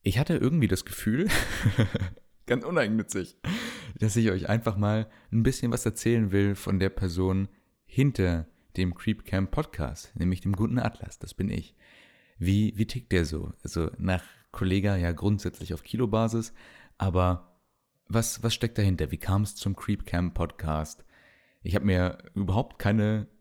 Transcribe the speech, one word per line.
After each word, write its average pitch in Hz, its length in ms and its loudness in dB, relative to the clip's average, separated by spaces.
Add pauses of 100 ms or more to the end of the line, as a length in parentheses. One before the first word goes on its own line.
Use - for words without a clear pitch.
ich 101 160 0
hatte 151 180 2
irgendwie 139 320 4
das 92 180 0
Gefühl, 131 420 -2 (600)
<laughs> - 600 -8
ganz 120 180 0
uneigennützig, 110 720 -2 (640)
dass 107 160 0
ich 113 160 4
euch 92 180 -2
einfach 113 260 0
mal 107 320 0 (240)
ein 113 120 2
bisschen 120 280 0
was 120 140 -4
erzählen 113 460 2
will 101 240 4
von 95 240 -2
der 95 100 2
Person 95 580 0 (380)
hinter 92 640 0 (280)
dem 90 200 0
Creep - 280 -4
Camp 95 280 -2
Podcast, - 640 -6
nämlich 92 260 0
dem 101 120 -2
guten 110 260 0
Atlas, 113 400 -6
das - 160 -14
bin 95 160 -2
ich. - 240 -6 (640)
Wie, 101 360 2
wie 107 120 0
tickt - 240 -8
der 87 120 4
so? 78 300 -4 (100)
Also - 360 -2
nach 90 240 0 (260)
Kollega 95 460 0
ja 87 160 0
grundsätzlich 92 640 -2
auf 80 80 -14
Kilobasis, 113 720 0 (440)
aber 90 640 0 (480)
was, - 340 0
was 117 140 0
steckt - 240 -4
dahinter? 92 320 2
Wie 90 80 -6
kam 98 240 2
es 101 120 -6
zum 98 200 -4
Creep - 320 -4
Camp 87 260 -2
Podcast? 78 720 -4 (560)
Ich - 140 -2
habe 101 100 2
mir 90 320 2 (160)
überhaupt 98 460 -2
keine 107 480 2 (140)